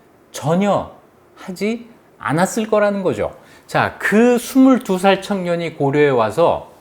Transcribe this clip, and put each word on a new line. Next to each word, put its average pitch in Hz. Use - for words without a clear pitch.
전혀 165
하지 202
않았을 180
거라는 208
거죠. 107
자, 117
그 240
스물두 254
살 190
청년이 170
고려에 147
와서 113